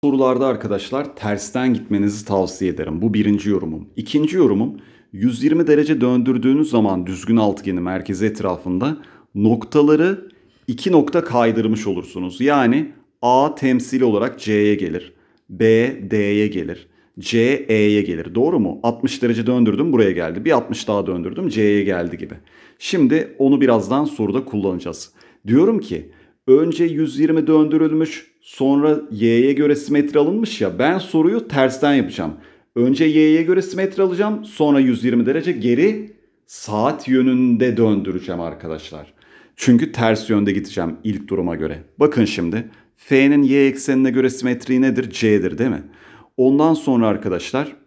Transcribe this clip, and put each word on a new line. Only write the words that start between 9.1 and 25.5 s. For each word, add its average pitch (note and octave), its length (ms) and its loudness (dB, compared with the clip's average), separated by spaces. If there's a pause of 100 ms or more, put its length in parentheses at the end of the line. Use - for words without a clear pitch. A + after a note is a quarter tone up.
noktaları D3 960 2 (380)
iki D3+ 260 -2
nokta C#3 320 4
kaydırmış A2+ 640 0
olursunuz. F2+ 540 -8
Yani C#3 520 0 (300)
A C3 320 2
temsil B2+ 460 -2
olarak A#2 400 0
C'ye G#2 340 2
gelir. F2+ 380 -6 (380)
B F#2+ 160 0 (440)
D'ye G#2 360 0
gelir. F2+ 420 -8 (300)
C - 200 -2 (300)
E'ye G#2 340 4
gelir. E2+ 320 -6
Doğru C#3+ 260 2
mu? F#2 220 -4
Altmış A#2+ 400 -2
derece A#2 240 0
döndürdüm, B2 460 0
buraya A2 180 4
geldi. E2+ 340 -6
Bir D#3 80 2
altmış A#2 360 -2
daha G2+ 180 -2
döndürdüm, F#2 420 -6
C'ye G#2 340 2
geldi F2 360 -4
gibi. - 160 -12 (440)
Şimdi D#3 600 0
onu C#3 220 4
birazdan A#2+ 440 2
soruda G2 400 -4
kullanacağız. F#2 680 -6 (340)
Diyorum F3+ 340 4